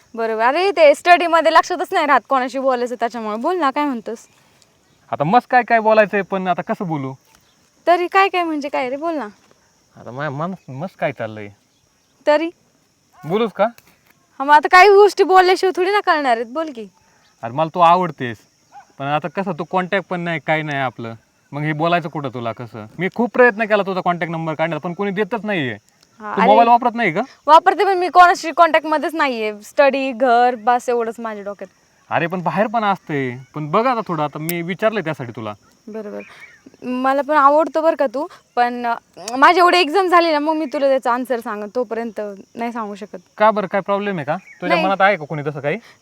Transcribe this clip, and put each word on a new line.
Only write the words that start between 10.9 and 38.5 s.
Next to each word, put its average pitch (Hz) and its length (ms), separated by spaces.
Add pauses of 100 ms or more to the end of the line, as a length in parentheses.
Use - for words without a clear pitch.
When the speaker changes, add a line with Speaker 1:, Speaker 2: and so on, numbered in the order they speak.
Speaker 2:
काय 160 140
चाललंय. 110 360 (760)
Speaker 1:
तरी? 302 240 (720)
Speaker 2:
बोलूच 202 280
का? 196 120 (720)
Speaker 1:
हा, 269 60
मग 294 100
आता 302 140
काही 370 200
गोष्टी 392 360
बोलल्याशिवाय 370 560
थोडी 370 100
ना 415 100
कळणार 294 360
आहेत. 233 100
बोल 302 300
की. 214 100 (560)
Speaker 2:
अरे, 117 100
मला 156 220
तू 180 60
आवडतेस, 165 560 (640)
पण 139 80
आता 151 220
कसं 190 240
तू 165 120
कॉन्टॅक्ट 185 440
पण 180 120
नाही, 170 260
काय 156 160
नाही 147 160
आपलं. 117 360 (380)
मग 143 100
हे 156 100
बोलायचं 170 360
कुठं 143 200
तुला 117 240
कसं? 110 340 (120)
मी 180 160
खूप 226 200
प्रयत्न 233 300
केला 208 180
तुझा 185 180
कॉन्टॅक्ट 170 320
नंबर 160 220
काढण्याचा, 160 340
पण 175 60
कोणी 202 160
देतच 202 340
नाहीये. 151 320 (440)
Speaker 1:
हा, - 160
Speaker 2:
तू - 40
Speaker 1:
अरे, 190 100
Speaker 2:
मोबाईल 233 180
वापरत 240 260
नाही 220 180
का? 175 80 (260)
Speaker 1:
वापरते, 330 380
पण 381 140
मी 359 100
कोणाशी 349 440
कॉन्टॅक्टमध्येच 311 600
नाहीये. 240 380 (100)
स्टडी, 269 500
घर, 247 420
बस 240 340
एवढंच 233 300
माझ्या 214 260
डोक्यात. 202 240 (420)
Speaker 2:
अरे, 135 160
पण 175 160
बाहेर 175 240
पण 226 180
असते. 135 680
पण 151 160
बघ 214 160
आता 240 220
थोडं, 165 140
आता 151 160
मी 170 240
विचारलंय 202 400
त्यासाठी 143 340
तुला. 107 180 (340)
Speaker 1:
बरोबर. 208 320 (600)
मला 262 400
पण 285 140
आवडतो 294 440
बरं 320 160
का 277 180
तू, 294 120 (300)